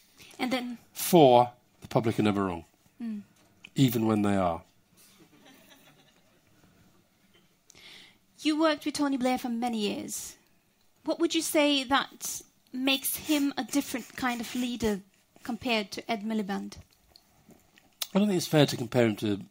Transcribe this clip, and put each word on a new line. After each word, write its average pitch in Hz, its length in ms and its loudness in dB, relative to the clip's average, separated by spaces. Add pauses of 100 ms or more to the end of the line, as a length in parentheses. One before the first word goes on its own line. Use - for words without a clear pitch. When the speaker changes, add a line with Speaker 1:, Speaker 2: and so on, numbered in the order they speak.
(400)
Speaker 1:
And 254 120 -2
then? 247 280 -6 (120)
Speaker 2:
Four, 123 600 6 (300)
the - 60 -18
public 113 320 0
are 107 40 2
never 101 220 2
wrong, 85 200 -6 (360)
Speaker 1:
Mm. 220 200 -8 (540)
Speaker 2:
even 120 320 2
when 107 160 2
they 101 120 2
are. 87 280 0 (3750)
Speaker 1:
You 302 200 -2
worked 311 260 2
with 294 100 -4
Tony 285 220 0
Blair 254 200 0
for 254 120 -6
many 233 280 -4
years. 208 580 -6 (720)
What 302 140 -4
would 330 160 0
you 320 80 0
say 294 400 2
that - 580 -4 (320)
makes 269 420 -2
him 285 400 -2
a 254 80 -6
different 262 520 -6
kind 240 260 -4
of - 140 -10
leader 226 460 -2 (420)
compared 226 480 -2
to - 200 -10
Ed 214 120 -4
Miliband? 202 540 -4 (1400)
Speaker 2:
I 190 60 4
don't 208 80 4
think 190 100 2
it's 151 100 -2
fair 147 200 6
to 120 100 -6
compare 120 300 2
him 104 100 0
to 104 340 -2